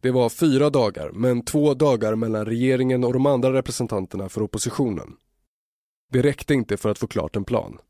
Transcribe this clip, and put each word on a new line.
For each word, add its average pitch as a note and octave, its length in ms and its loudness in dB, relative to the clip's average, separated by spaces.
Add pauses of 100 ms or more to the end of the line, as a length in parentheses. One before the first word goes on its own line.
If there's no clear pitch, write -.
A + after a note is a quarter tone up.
Det B2+ 100 0
var B2 180 4
fyra D3 420 2
dagar, G#2+ 400 0
men A#2+ 340 0
två D3 300 2
dagar A#2+ 400 2
mellan A2 300 -2
regeringen B2+ 600 0
och A#2+ 80 0
de B2+ 140 2
andra C3 260 2
representanterna G#2 760 -4
för G#2+ 140 -4
oppositionen. A2 720 -4 (960)
Det B2+ 100 2
räckte C#3+ 320 0
inte A2+ 220 0
för - 120 -2
att G#2 100 -2
få A#2+ 80 -4
klart E2 300 -4
en G2+ 80 -2
plan. - 340 -4 (120)